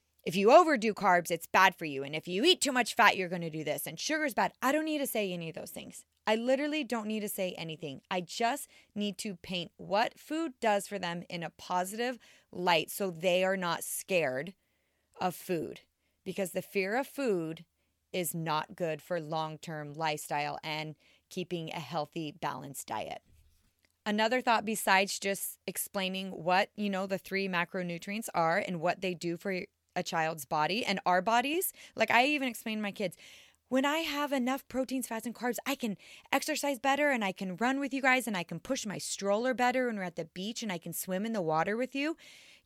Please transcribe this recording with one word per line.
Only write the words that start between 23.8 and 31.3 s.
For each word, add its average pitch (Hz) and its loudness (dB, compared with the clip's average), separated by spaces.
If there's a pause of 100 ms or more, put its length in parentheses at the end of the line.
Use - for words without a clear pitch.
Another 220 2
thought 220 2
besides 202 4
just - -4
explaining 190 -4
what, 180 2
you 208 -2
know, 190 -2
the 190 -2
three 196 -2
macronutrients 180 -4
are 170 4
and 185 -2
what 175 0
they 185 -2
do 170 -4
for 185 -4 (320)
a 180 0
child's 165 -2
body 160 0
and 196 -2
our 180 6
bodies. 247 2 (220)